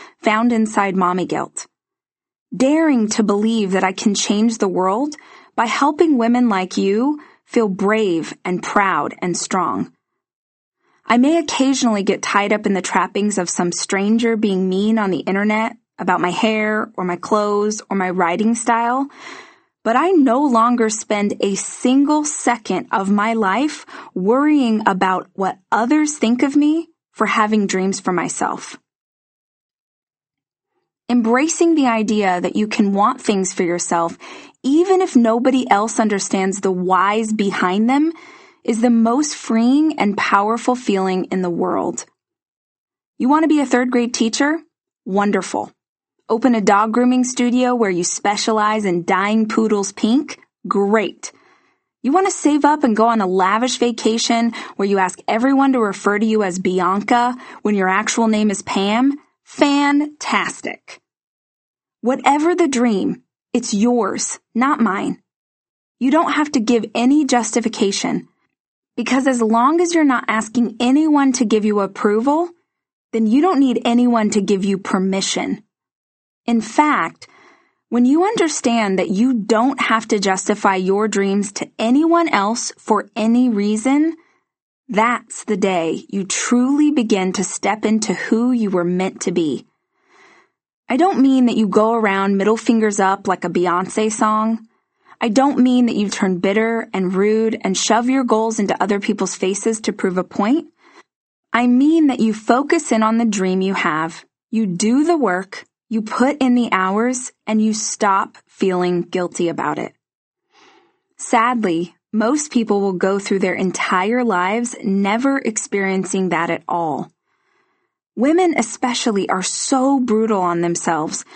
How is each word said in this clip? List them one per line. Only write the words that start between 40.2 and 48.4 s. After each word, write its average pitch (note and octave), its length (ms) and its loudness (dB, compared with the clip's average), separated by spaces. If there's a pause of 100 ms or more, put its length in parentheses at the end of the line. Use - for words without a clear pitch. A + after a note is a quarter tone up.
feeling F#3+ 500 -2
in F#3 160 -4
the F3+ 80 -2
world. F3 560 -4 (1120)
You A#3 100 0
want D4+ 160 4
to D#4 60 0
be D4+ 100 4
a C#4 60 0
third B3+ 260 0
grade A#3+ 220 0
teacher? C#4+ 480 0 (420)
Wonderful. G3 720 -2 (580)
Open B3 220 2
a A3 80 2
dog G#3 300 2
grooming B3 320 2
studio B3 500 0
where A#3 160 0
you F3+ 140 -2
specialize G#3+ 800 0